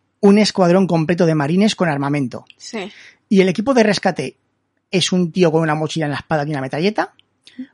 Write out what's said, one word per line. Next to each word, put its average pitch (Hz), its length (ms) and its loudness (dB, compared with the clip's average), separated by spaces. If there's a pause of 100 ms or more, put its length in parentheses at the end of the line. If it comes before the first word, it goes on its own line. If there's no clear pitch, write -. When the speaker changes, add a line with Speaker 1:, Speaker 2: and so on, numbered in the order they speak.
(200)
Speaker 1:
un 202 180 6
escuadrón 190 480 2
completo 170 400 0
de 160 80 2
marines 175 420 0
con 180 120 -2
armamento. 143 560 -4 (120)
Speaker 2:
Sí. - 340 -14 (380)
Speaker 1:
Y 190 120 4
el 185 80 4
equipo 220 260 -2
de 240 80 4
rescate 180 540 -2 (540)
es 185 220 -2
un 180 200 0
tío 175 180 2
con 160 120 2
una 156 120 0
mochila 156 320 -4
en 147 60 -4
la 131 60 -6
espalda 151 280 -4
y 156 40 -6
una 143 100 -6
metralleta, 170 540 -4 (600)